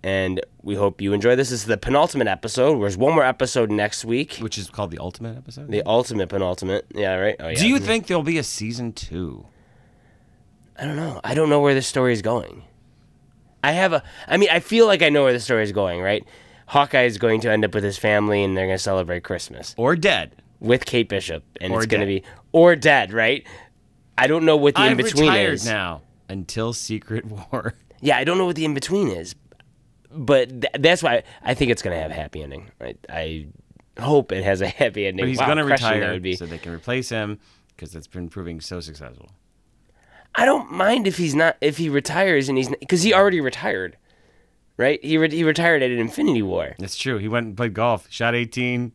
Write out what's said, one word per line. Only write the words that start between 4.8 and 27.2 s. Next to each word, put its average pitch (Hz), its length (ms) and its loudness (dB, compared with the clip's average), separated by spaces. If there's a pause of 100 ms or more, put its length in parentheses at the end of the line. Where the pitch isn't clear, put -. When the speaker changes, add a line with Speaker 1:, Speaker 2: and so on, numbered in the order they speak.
Speaker 2:
the 82 80 -12
ultimate 113 380 -12
episode? 131 340 -16
Speaker 1:
The 104 140 -2
ultimate 110 440 0
penultimate. 95 680 -4
Yeah, 95 220 -2
right? 98 240 0
Oh, 82 80 -8
yeah. 98 100 -4
Speaker 2:
Do 202 100 2
you 269 100 2
think 220 280 -2
there'll 175 160 0
be 160 160 -2
a 143 60 -4
season 117 480 -8
two? 78 540 -10 (1300)
Speaker 1:
I - 80 -10
don't 151 100 -4
know. 151 280 -6
I 120 100 -4
don't 156 160 4
know 147 100 6
where 143 140 6
this 131 120 0
story 127 260 2
is 107 100 -2
going. 107 400 -4 (1000)
I 143 100 2
have 180 200 2
a, 147 100 0 (260)
I 165 80 2
mean, 190 140 4
I 170 100 2
feel 226 260 4
like 190 160 4
I 160 60 6
know 147 160 4
where 131 80 4
the 123 80 0
story 110 220 0
is 104 100 -2
going, 92 280 -2
right? 101 240 0 (420)
Hawkeye 143 380 4
is 113 140 0
going 110 240 2
to 117 80 0
end 107 140 4
up 98 100 -2
with 104 100 0
his 98 140 -4
family, 104 460 2
and 95 120 0
they're 95 100 0
gonna 95 120 -2
celebrate 90 460 -2
Christmas. - 520 -10
Speaker 2:
Or 135 200 2
dead. 156 360 0 (280)
Speaker 1:
With 120 260 2
Kate 117 220 0
Bishop, 82 340 -6 (180)
and 92 120 -4
Speaker 2:
Or 95 60 0
Speaker 1:
it's 113 80 0
gonna 107 200 2
Speaker 2:
dead. 98 160 -2
Speaker 1:
be, - 60 -20 (240)
or 170 240 8
dead, 127 360 2
right? 113 320 0 (720)
I 127 120 2
don't 160 160 2
know 156 120 6
what 143 200 4
the 180 60 4
Speaker 2:
I'm 214 100 6
Speaker 1:
in-between 143 320 2
Speaker 2:
retired 185 300 4
Speaker 1:
is. 110 120 -6
Speaker 2:
now 92 360 -4 (260)
until 104 440 -6
Secret 110 540 -8